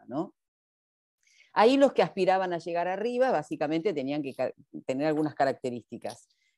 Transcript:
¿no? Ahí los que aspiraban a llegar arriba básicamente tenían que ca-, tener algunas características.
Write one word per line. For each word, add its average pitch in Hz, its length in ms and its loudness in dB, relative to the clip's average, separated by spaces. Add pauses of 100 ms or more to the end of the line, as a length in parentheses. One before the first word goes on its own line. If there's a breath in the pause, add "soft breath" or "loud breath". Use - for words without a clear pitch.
¿no? 165 260 -6 (1200 soft breath)
Ahí 247 240 6
los 277 160 6
que - 80 2
aspiraban 185 520 2
a 170 40 -2
llegar 170 300 -4
arriba 240 440 0
básicamente 160 640 -2
tenían 143 300 -4
que 131 100 -10
ca-, 131 200 -4 (320)
tener 135 220 -2
algunas 156 280 -2
características. 120 920 -6 (300)